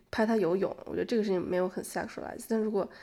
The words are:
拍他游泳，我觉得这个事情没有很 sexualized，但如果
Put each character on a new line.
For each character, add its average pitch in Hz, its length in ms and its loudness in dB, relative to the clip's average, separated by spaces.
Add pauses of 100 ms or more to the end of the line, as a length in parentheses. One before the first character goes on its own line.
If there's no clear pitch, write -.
(100)
拍 220 140 2
他 226 140 4
游 175 180 4
泳， 190 180 0 (120)
我 - 60 -8
觉 - 40 -2
得 180 80 0
这 233 140 0
个 214 40 4
事 214 60 0
情 190 100 2
没 180 200 0
有 185 100 2
很 - 160 -6
sexualized， - 640 -8
但 226 100 2
如 214 120 2
果 202 180 0 (140)